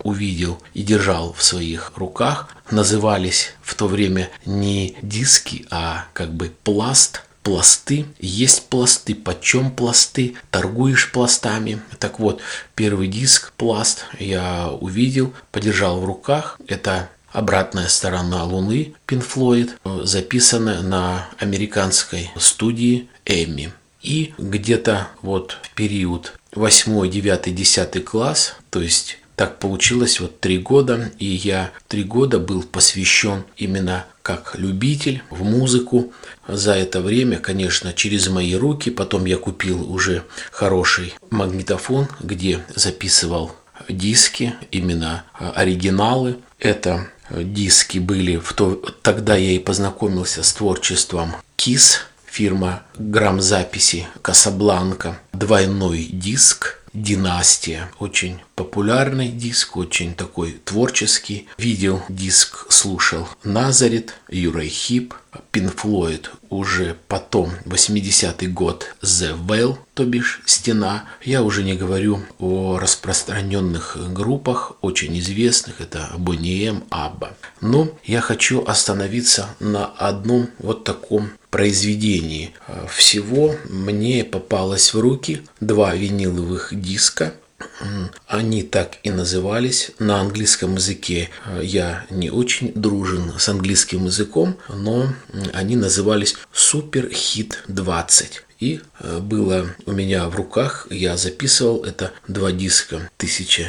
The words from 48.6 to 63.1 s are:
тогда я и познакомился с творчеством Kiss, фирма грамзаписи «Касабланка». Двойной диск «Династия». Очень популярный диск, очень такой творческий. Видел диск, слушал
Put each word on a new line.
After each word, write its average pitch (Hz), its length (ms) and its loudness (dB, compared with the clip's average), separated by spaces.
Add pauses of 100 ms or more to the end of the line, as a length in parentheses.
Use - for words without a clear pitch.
тогда 107 340 4
я 95 160 4
и 92 80 2
познакомился 95 840 -2
с - 80 2
творчеством 90 840 -2 (220)
Kiss, - 420 4 (260)
фирма 92 580 0 (140)
грамзаписи 95 1080 2 (140)
«Касабланка». 92 1000 2 (120)
Двойной 95 800 2
диск 98 680 0 (140)
«Династия». 87 1080 0
Очень 90 400 -4 (160)
популярный 123 760 0
диск, 117 480 -4
очень 85 380 -4
такой 85 500 -6
творческий. 104 800 0 (100)
Видел 98 520 2
диск, 95 600 0
слушал 87 580 2 (160)